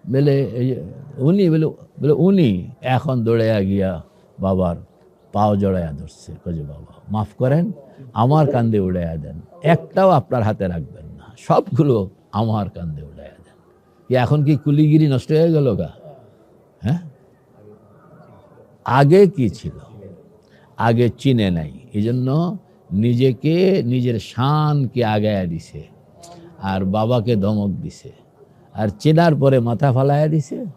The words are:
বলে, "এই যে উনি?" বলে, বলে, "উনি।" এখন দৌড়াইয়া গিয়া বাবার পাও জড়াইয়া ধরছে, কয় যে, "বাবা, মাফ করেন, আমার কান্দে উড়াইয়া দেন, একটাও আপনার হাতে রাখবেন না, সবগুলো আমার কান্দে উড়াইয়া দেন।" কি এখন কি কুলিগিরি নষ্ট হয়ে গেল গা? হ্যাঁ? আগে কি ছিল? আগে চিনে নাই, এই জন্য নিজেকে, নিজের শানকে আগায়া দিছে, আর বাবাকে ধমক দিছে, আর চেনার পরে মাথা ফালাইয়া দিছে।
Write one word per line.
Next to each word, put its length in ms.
বলে, 320
"এই 260
যে 140
উনি?" 320
বলে, 160
বলে, 460
"উনি।" 560
এখন 440
দৌড়াইয়া 380
গিয়া 400
বাবার 360
পাও 180
জড়াইয়া 360
ধরছে, 400
কয় 100
যে, 80
"বাবা, 320
মাফ 240
করেন, 380
আমার 380
কান্দে 300
উড়াইয়া 360
দেন, 240
একটাও 480
আপনার 320
হাতে 260
রাখবেন 380
না, 320
সবগুলো 720
আমার 380
কান্দে 320
উড়াইয়া 320
দেন।" 100
কি 60
এখন 300
কি 120
কুলিগিরি 500
নষ্ট 260
হয়ে 200
গেল 220
গা? 140
হ্যাঁ? 160
আগে 420
কি 220
ছিল? 240
আগে 320
চিনে 320
নাই, 220
এই 100
জন্য 560
নিজেকে, 920
নিজের 320
শানকে 880
আগায়া 400
দিছে, 440
আর 220
বাবাকে 520
ধমক 340
দিছে, 420
আর 160
চেনার 360
পরে 260
মাথা 320
ফালাইয়া 360
দিছে। 360